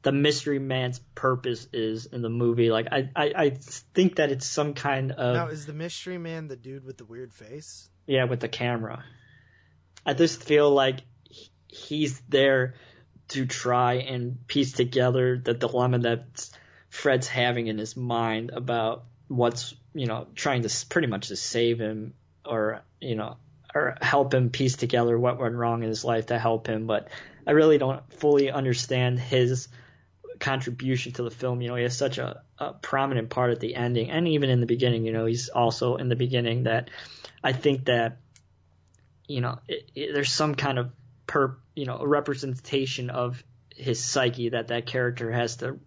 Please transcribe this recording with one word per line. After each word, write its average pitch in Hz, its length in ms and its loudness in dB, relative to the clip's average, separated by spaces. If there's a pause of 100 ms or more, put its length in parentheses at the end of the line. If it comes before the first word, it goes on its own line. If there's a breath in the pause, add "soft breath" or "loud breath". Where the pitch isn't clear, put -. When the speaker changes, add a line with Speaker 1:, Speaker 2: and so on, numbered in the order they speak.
Speaker 1:
the 139 100 2
mystery 143 460 2
man's 131 400 -2 (160)
purpose 127 600 -2
is 113 320 -4
in 123 160 -8
the 113 80 -2
movie. 117 400 4
Like, 113 200 2
I, 135 240 -2
I, 147 220 0
I 151 140 4
think - 680 0
that 143 160 2
it's 131 140 -4
some 147 260 -2
kind 135 400 -2
of 123 240 0
Speaker 2:
Now, 156 120 0
is 151 180 -10
the 151 80 -12
mystery 175 420 -10
man 165 320 -10
the 131 80 -12
dude 131 280 -16
with 131 120 -14
the 123 80 -20
weird 117 300 -16
face? - 560 -18 (160)
Speaker 1:
Yeah, 131 180 2
with 123 160 -2
the 117 80 -4
camera. 120 560 -4 (1000 soft breath)
I 143 80 0
just 160 280 2
feel 147 280 6
like 135 300 4 (240)
he, - 260 -20 (180)
he's 147 520 -4 (100)
there 135 440 4 (540 loud breath)
to 135 160 -4
try 123 520 2
and 123 520 -6
piece 139 240 0
together 127 680 2
the 120 140 -2
dilemma 123 480 2
that - 500 -4 (380 loud breath)
Fred's 131 400 2
having 120 400 0
in 107 100 -4
his 110 180 -8
mind 117 540 -2
about 120 540 -2 (240)
what's, 120 460 0 (200)
you 135 120 -4
know, 113 280 -6
trying 131 280 0
to 110 40 -2
s-, - 160 -2
pretty 160 240 0
much 104 220 -4
to 95 80 -8
save 117 420 0
him 110 360 -6 (300)
or, 110 380 -2 (180)
you 123 140 -4
know, 110 220 -6 (360)
or 147 280 0
help 135 340 4
him 123 160 4
piece 127 260 0
together 120 400 2
what 123 220 2
went 120 160 -2
wrong 117 300 0
in 110 40 -2
his 110 160 -4
life 113 220 0
to 120 120 0
help 113 280 0
him. 113 220 -2
But 104 200 0 (380 loud breath)
I 147 60 4
really 156 260 8
don't 135 240 0 (120)
fully 143 360 4
understand 123 720 0
his 127 480 2 (720 loud breath)
contribution 127 720 -2
to 123 100 -6
the 117 80 -4
film. 123 300 -4
You 120 80 -4
know, 123 80 -6
he 120 80 0
has 120 120 -2
such 131 220 -2
a, - 240 -8 (160)
a 143 140 -6
prominent 135 580 -2
part 123 220 2
at 117 80 -2
the 117 140 -4
ending 120 360 0
and 165 160 0
even 147 240 2
in 123 100 6
the 117 60 2
beginning, 117 380 2
you 113 80 -2
know, 113 140 0
he's 120 220 -2
also 120 480 2
in 127 120 -4
the 117 80 2
beginning 123 480 0
that 120 260 0 (540 loud breath)
I 131 80 2
think 131 320 2
that, 120 340 2 (1080)
you 135 120 -4
know, 120 180 -4 (100)
it, - 260 -10
it, 147 200 -8
there's 143 180 0
some 151 220 0
kind 139 240 -2
of 123 120 -2 (360)
per-, 135 300 2 (180)
you 139 120 -6
know, 123 120 -6
a - 80 -4
representation 135 1040 -2
of 123 320 -4 (320)
his 123 280 -4
psyche 123 480 0
that 113 180 -4
that 120 180 -2
character 123 440 -2
has 117 260 -2
to 131 300 -8